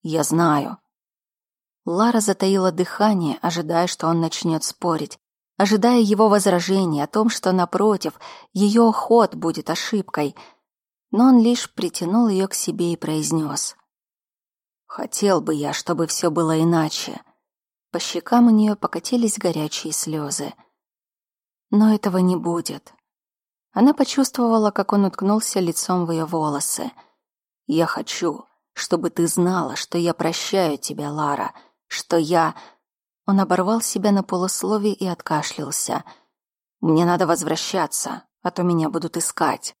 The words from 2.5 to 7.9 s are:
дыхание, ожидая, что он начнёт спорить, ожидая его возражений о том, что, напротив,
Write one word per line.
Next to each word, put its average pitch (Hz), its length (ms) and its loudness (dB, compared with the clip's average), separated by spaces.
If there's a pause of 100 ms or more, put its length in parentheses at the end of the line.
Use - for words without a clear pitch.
дыхание, 180 680 0
ожидая, 170 440 0
что 170 220 -4
он 170 120 2
начнёт 160 440 -2
спорить, 160 540 -6 (380)
ожидая 220 440 4
его 214 280 4
возражений 185 760 2
о 151 40 -2
том, 220 220 0
что, 190 240 -2
напротив, 185 640 0 (340)